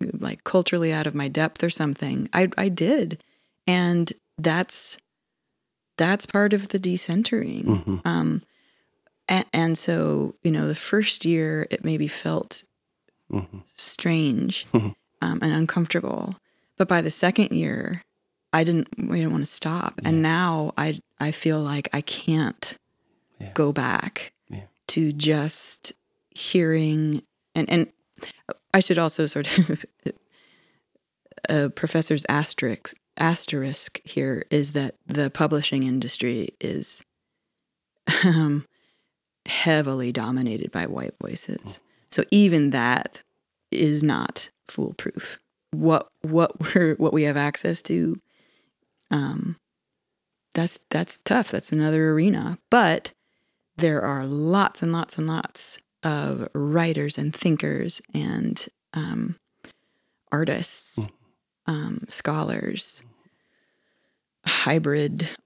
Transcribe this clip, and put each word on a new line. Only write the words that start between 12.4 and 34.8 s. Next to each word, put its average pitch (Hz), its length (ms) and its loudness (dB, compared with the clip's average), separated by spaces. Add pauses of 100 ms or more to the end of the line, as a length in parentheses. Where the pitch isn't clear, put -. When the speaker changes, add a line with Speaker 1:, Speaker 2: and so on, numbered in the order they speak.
Speaker 2:
Mm-hmm. 98 280 -6 (160)
Speaker 1:
strange, - 920 -2
Speaker 2:
<laughs> - 40 -8
Mm-hmm. 104 160 4 (320)
Speaker 1:
um, - 220 -2
and 156 100 2
uncomfortable. 165 840 -2 (420)
But 190 100 2
by 175 140 4
the 160 100 -2
second 190 400 2
year, 165 500 -2 (500)
I 160 120 4
didn't, 165 240 2 (100)
we - 220 -2
didn't 160 140 0
wanna 147 120 0
stop. - 580 -6
And 160 120 2
Speaker 2:
Yeah. 160 80 4
Speaker 1:
now 160 560 0
I, 151 200 -2 (200)
I 147 100 0
feel 156 320 0
like 143 320 -4
I 143 80 -2
can't - 760 -2 (640)
Speaker 2:
Yeah. 98 140 -14
Speaker 1:
go 147 180 2
back - 640 -4 (160)
Speaker 2:
Yeah. 98 140 -12 (240)
Speaker 1:
to 160 260 0
just 151 800 -2 (380)
hearing. 156 880 2 (320)
And, 165 160 0
and 170 220 2 (800)
I 190 60 8
should 180 180 4
also 160 300 0
sort 143 180 -4 (140)
of, 160 260 2 (760)
<laughs> - 880 -18
a 143 200 2
professor's 160 580 0
asterisk, - 680 -2 (200)
asterisk 147 880 -2
here 135 460 -2
is 147 220 2
that 139 240 -2 (100)